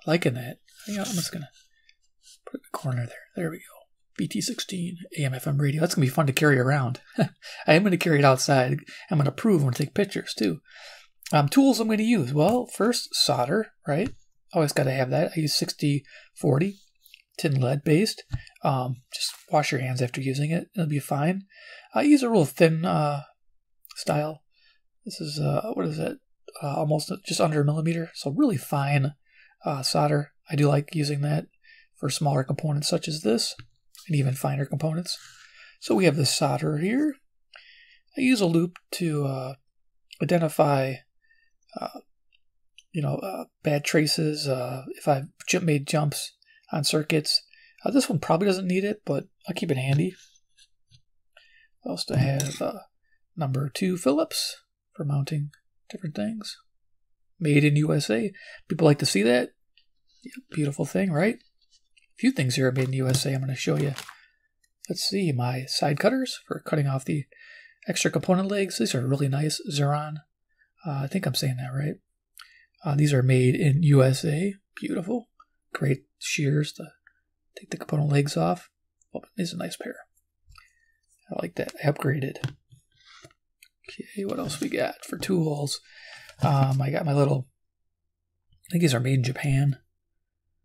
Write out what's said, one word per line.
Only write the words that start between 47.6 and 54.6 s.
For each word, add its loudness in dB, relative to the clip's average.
Uh, 0
this 4
one 0
probably 2
doesn't 0
need 0
it, -4
but -2
I'll -6
keep -2
it 2
handy. 0
I -8
also -6
have, 0
uh, -6
number -2
two -2
Phillips -2